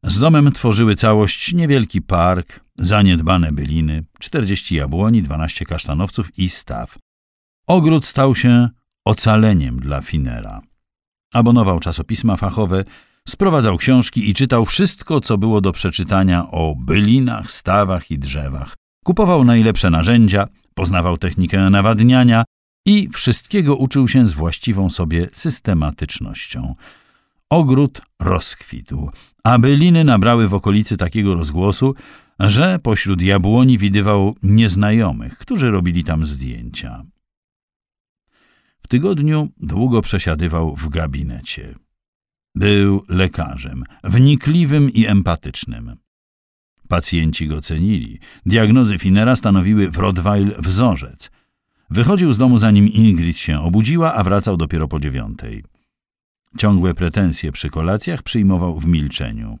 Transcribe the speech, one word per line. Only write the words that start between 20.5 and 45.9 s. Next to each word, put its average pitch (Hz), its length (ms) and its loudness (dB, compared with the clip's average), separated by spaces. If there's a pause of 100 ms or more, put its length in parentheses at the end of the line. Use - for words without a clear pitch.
poznawał 90 440 -2
technikę 92 520 0
nawadniania 113 760 4 (420)
i 202 260 2
wszystkiego 143 640 0
uczył 131 320 0
się 127 200 4
z 90 40 -2
właściwą 85 580 -2
sobie 82 420 -2
systematycznością. - 1400 -6 (760)
Ogród 143 500 2 (200)
rozkwitł, 71 920 -6 (340)
a 120 140 4
byliny 151 460 4
nabrały 120 440 4
w 95 60 0
okolicy 104 420 0
takiego 98 380 -2
rozgłosu, 92 600 0 (440)
że 135 400 2
pośród 98 440 -2
jabłoni 104 560 4
widywał 101 640 0
nieznajomych, 101 960 0
którzy 151 320 -2
robili 87 340 0
tam 80 220 -2
zdjęcia. 60 760 -12 (1800)
W - 100 -20
tygodniu 151 600 0 (120)
długo 107 420 0
przesiadywał 82 720 -4
w 78 120 -8
gabinecie. 69 840 -8 (800)
Był 101 540 2
lekarzem, 76 760 -4 (200)
wnikliwym 143 840 4
i 113 160 2
empatycznym. 67 880 -4 (920)